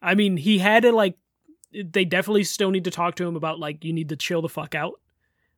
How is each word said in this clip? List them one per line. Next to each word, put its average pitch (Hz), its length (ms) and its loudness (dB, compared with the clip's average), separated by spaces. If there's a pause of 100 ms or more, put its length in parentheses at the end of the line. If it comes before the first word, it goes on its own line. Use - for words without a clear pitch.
I 180 140 0
mean, 202 220 2
he 190 220 2
had 214 260 4
to, 240 80 6
like, 208 240 2 (560)
they 190 320 -2
definitely 190 400 2
still 190 260 -2
need 190 140 0
to 180 80 -4
talk 170 240 -4
to 180 100 -4
him 170 100 -4
about, 160 220 -6
like, 151 260 -8
you 160 80 -4
need 160 180 -4
to 160 60 -6
chill 170 240 -2
the 160 80 -2
fuck 156 260 -8
out, 156 260 -6 (580)